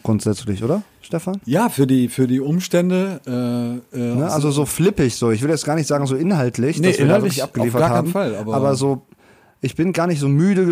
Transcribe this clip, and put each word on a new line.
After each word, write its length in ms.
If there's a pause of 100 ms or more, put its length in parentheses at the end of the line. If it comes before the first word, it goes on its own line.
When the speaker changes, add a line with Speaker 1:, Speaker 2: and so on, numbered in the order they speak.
Speaker 1:
grundsätzlich, 600
oder, 180 (200)
Stefan? 440
Speaker 2:
Ja, 220
für 180
die, 220
für 180
die 140
Umstände, 840
äh, 720
äh, 180
Speaker 1:
Ne, 80
Speaker 2:
also 100
Speaker 1:
also 160
so 160
flippig, 500
so. 140
Ich 120
will 80
jetzt 140
gar 120
nicht 100
sagen, 200
so 100
inhaltlich, 640
Speaker 2:
Nee, 80
Speaker 1:
dass 100
wir 80
da 100
Speaker 2:
inhaltlich 220
Speaker 1:
wirklich 60
abgeliefert 380
Speaker 2:
auf 60
gar 0
keinen 80 (100)
Speaker 1:
haben. 60
Speaker 2:
Fall, 240
aber 180
Speaker 1:
Aber 200
so, 280 (580)
ich 160
bin 160
gar 160
nicht 120
so 80
müde 440